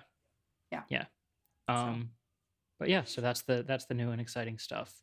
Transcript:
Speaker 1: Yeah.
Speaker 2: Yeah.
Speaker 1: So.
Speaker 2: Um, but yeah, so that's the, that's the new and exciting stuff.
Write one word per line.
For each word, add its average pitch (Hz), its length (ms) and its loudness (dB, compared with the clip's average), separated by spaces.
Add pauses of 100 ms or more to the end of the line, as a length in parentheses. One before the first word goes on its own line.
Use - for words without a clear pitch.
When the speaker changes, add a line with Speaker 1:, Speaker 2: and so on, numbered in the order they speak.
(720)
Speaker 1:
Yeah. 78 180 -6
Speaker 2:
Yeah. - 160 0 (640)
Speaker 1:
So. 123 60 4
Speaker 2:
Um, 117 340 0 (680)
but 165 100 0
yeah, 180 140 6
so - 180 -4
that's 120 220 2
the, 123 220 4
that's 135 200 0
the - 80 -4
new 120 180 2
and 117 80 -2
exciting 117 380 -4
stuff. - 460 -6